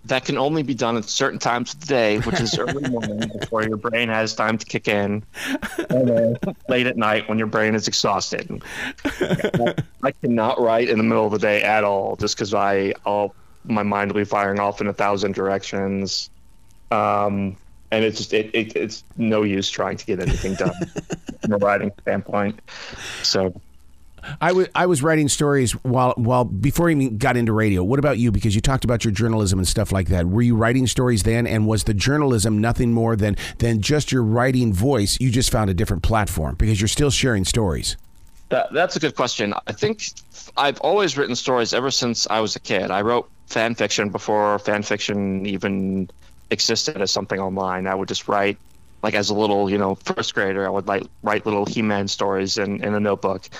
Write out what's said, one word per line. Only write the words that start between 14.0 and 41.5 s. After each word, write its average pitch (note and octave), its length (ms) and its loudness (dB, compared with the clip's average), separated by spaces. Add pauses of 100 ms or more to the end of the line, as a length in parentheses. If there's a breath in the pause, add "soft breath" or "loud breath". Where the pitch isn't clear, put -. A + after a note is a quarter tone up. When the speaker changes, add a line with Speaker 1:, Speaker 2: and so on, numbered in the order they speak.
Speaker 1:
will G#2 100 0
be G#2 40 2
firing G2+ 340 0
off G2+ 220 -2
in G#2 80 -2
a G2 40 -2
thousand G2+ 440 0
directions, G2 920 -4 (640)
um, G2+ 680 0 (360)
and A2 120 2
it's A2 140 0
just, A2 160 -6
it, G#2+ 180 0
it, A2+ 220 -2
it's - 300 -6 (120)
no A2 280 0
use G2 260 -2
trying G2 260 -4
to - 80 -14
get G2 140 -4
anything F#3 360 -2
done F#3 200 -2 (340)
Speaker 2:
<laughs> - 340 -12
Speaker 1:
from G#2+ 100 -2
a G#2 60 2
writing G2+ 340 0 (100)
standpoint. G2+ 560 -2 (640 loud breath)
So. F#2+ 320 0 (840 loud breath)
Speaker 2:
I E3+ 140 2
wa-, F#3 220 4
I E3 100 2
was E3+ 180 2
writing D#3 260 4
stories C#3 440 2 (100)
while, B2+ 360 2
while, B2 260 4
before C#3 460 2
I - 20 4
even C3 240 2
got B2 220 2
into A2+ 160 2
radio. G#2 280 4
What A#2+ 160 2
about C#3 200 2
you? A#2+ 120 4
Because G2+ 240 2
you A2 60 4
talked C3 240 2
about A#2 180 0
your A2+ 100 2
journalism G#2 460 2
and F2+ 80 2
stuff G2+ 260 0
like F#2+ 160 0
that. F2 180 2
Were G2+ 160 2
you A#2+ 140 4
writing A#2+ 300 2
stories B2 360 2
then? A2+ 240 2
And G#2+ 200 2
was A2 180 2
the A2 100 2
journalism A2+ 640 2
nothing A#2+ 320 2
more A2+ 240 2
than, G#2 180 2 (260 loud breath)
than A#2 200 2
just C#3+ 320 0
your C3 100 2
writing A#2+ 520 2
voice? G#2 460 2
You B2+ 100 2
just A#2+ 200 2
found G#2+ 200 2
a F#2 40 2
different F#2+ 280 0
platform F#2 540 0
because G#2+ 260 2
you're A2 60 2
still C#3+ 220 2
sharing A2 360 2
stories. F#2+ 500 0 (540)
Speaker 1:
That, B2+ 240 0
that's F3 200 2
a F#3 60 -2
good D3+ 160 -2
question. A#2+ 380 0 (120)
I - 60 -8
think G#3+ 300 -2 (520 loud breath)
I've C#3 260 2
always E3+ 360 2
written B2 180 0
stories A#2+ 380 0